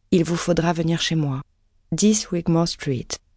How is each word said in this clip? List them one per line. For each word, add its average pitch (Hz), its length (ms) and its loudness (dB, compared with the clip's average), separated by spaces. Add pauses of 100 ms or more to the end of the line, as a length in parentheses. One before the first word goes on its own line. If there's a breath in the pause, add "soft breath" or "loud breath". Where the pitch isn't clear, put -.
(120)
il 175 120 6
vous 165 120 -2
faudra 170 380 0
venir 165 280 0
chez - 140 -2
moi, 139 260 -2 (500)
dix 208 400 2
Wigmore 170 360 2
Street. - 400 -6 (300)